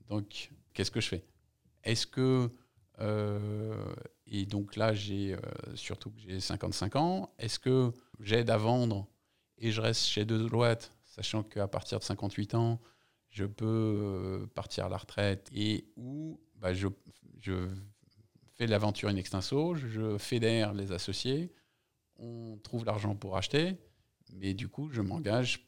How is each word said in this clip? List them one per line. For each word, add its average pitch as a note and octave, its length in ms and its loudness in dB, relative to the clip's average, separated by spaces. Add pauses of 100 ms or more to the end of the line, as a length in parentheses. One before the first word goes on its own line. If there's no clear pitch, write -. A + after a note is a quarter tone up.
Donc, - 420 -6 (220)
qu'est-ce F#2+ 180 0
que A2+ 100 0
je - 80 0
fais ? F2 160 -4 (580)
Est-ce A2+ 220 0
que, B2+ 440 4 (500)
euh, G#2 920 -2 (320)
et G2+ 200 -2
donc G2+ 300 -2
là, A2 180 4
j'ai, G2+ 420 -2
euh, - 40 -6 (360)
surtout - 360 -8
que A2 80 -18
j'ai F#2 220 -8
cinquante-cinq F#2 560 -2
ans, F3+ 420 0
est-ce G#2+ 200 -4
que B2+ 320 4 (280)
j'aide A2+ 300 2
à A2 80 6
vendre A2 500 2 (500)
et A#2 140 0
je G#2+ 100 0
reste A2+ 240 2
chez G#2+ 200 2
Deloitte, A2+ 640 2 (140)
sachant G#2 380 -4
qu'à G2+ 240 -2
partir - 320 -4
de - 40 -10
cinquante-huit G2+ 520 -4
ans, A#2 240 4 (500)
je G2+ 160 -4
peux, G#2+ 200 -4
euh, G#2 880 0
partir - 300 -6
à F#2 40 -4
la F#2+ 80 -4
retraite G2 560 -2
et G#2+ 320 0 (100)
où, D3 440 -8 (160)
bah, F#2 180 0
je, F#2+ 140 0 (520)
je F#2 300 -2 (880)
fais A#2 120 0
l'aventure G#2 420 4
in G2+ 60 2
extenso, C3+ 600 0
je A2 420 -2
fédère A2+ 560 2
les G2 180 -2
associés, C3 600 -2 (680)
on A#2 460 -12
trouve A2+ 220 -4
l'argent G#2 300 0
pour F#2+ 220 -4
acheter, D#3+ 400 2 (560)
mais F#2+ 200 -2
du - 140 -4
coup, D3 240 -6
je A#2 100 0
m'engage A2+ 680 0